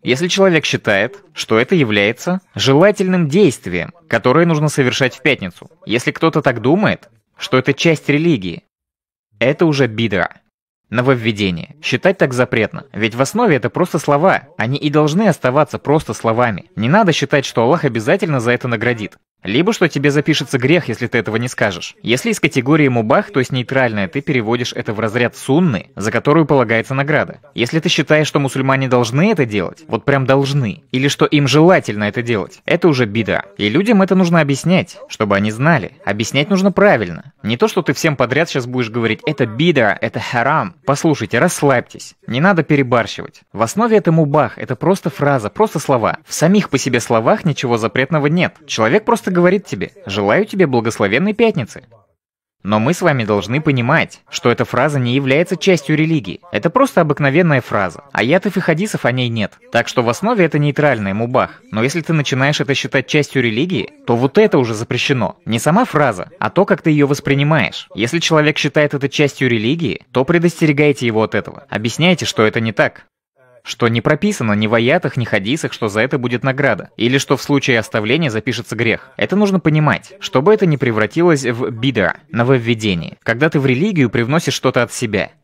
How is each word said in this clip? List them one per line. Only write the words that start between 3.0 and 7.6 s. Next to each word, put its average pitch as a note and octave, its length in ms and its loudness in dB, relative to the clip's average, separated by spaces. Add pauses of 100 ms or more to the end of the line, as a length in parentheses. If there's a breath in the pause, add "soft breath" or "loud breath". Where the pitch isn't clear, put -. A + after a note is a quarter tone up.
действием, A#2+ 640 0 (140)
которое B2+ 400 2
нужно D#3 220 0
совершать B2+ 480 0
в - 60 -20
пятницу, G#2 460 -4 (160)
если B2 280 -2
кто-то D#3+ 280 0
так B2 200 0
думает, C#3 480 0 (280)
что - 220 -2
это C#3 160 0